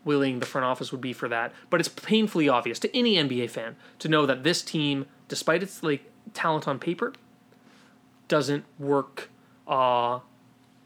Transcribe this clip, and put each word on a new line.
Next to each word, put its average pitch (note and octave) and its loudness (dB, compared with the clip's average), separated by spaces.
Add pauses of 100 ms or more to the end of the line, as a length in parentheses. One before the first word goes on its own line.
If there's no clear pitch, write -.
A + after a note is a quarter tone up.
willing C#3 2
the A2+ -4
front C3 -2
office B2+ -2
would C3 -8
be B2+ -6
for B2 -6
that. A#2 -2 (180)
But F3 4
it's E3 0
painfully G#3 2
obvious A#2 2
to - -2
any A#3+ 4
N D3 2
B B2 -2
A A#2+ -4
fan A#2 -10 (240)
to D#3+ -4
know D3+ 4
that C3 0
this E3 0
team, C#3+ -2 (220)
despite E3 0
its, - -10
like, D3 -2 (240)
talent D#3 -2
on C#3+ -4
paper, G3 -4 (1120)
doesn't D3 0 (160)
work, C#3 -2 (380)
uh, B2 2 (680)